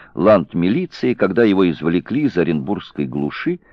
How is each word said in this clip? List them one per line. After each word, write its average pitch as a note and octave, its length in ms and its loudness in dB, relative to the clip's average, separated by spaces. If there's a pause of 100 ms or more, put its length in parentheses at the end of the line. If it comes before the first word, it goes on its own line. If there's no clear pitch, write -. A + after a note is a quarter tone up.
(140)
ландмилиции, G#2 1000 0
когда G#2 300 2
его F#2+ 260 4
извлекли F2 520 -2
из C3+ 140 -2
оренбургской D#2+ 720 -4
глуши C#2+ 540 -6 (120)